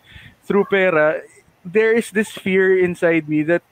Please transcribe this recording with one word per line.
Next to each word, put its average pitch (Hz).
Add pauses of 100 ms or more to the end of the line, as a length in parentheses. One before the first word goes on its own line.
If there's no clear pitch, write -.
(440)
through 196
pera, 170 (460)
there 220
is 233
this 208
fear 190
inside 170
me 151
that 170 (100)